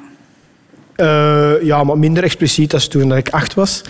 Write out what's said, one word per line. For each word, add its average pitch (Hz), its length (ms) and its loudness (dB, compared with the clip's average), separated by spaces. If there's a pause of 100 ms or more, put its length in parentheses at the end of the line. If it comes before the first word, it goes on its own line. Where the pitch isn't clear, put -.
(960)
Eh, 151 680 2
ja, 147 200 0
maar 147 140 0
minder 160 260 2
expliciet 151 500 -2
als 143 140 -2
toen 135 220 0
dat 131 80 2
ik 131 120 -4
acht 135 240 -4
was. - 360 -2